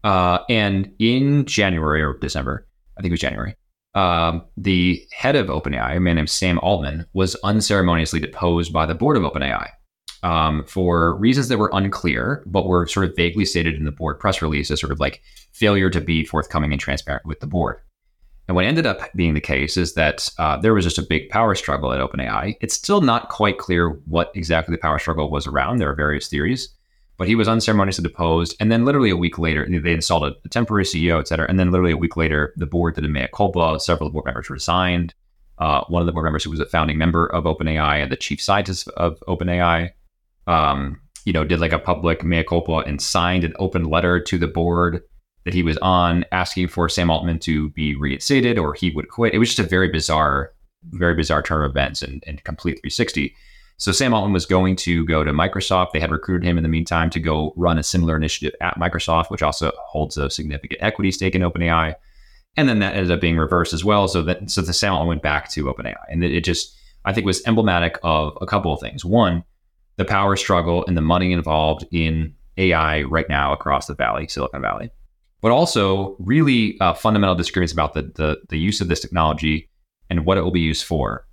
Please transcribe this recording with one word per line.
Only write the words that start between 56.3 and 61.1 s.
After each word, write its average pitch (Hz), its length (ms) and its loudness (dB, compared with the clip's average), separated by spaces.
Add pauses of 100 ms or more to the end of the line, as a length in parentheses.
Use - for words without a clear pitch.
him 87 100 2
in 80 60 0
the 80 60 0
meantime 82 400 0
to 82 100 -4
go 78 360 -2
run 85 240 2
a 76 40 -2
similar 82 320 2
initiative 78 460 -2
at 85 160 -4
Microsoft, 85 540 -2
which - 100 -6
also 76 380 -2
holds - 380 -6
a 69 120 -2
significant 76 540 -8
equity 98 280 0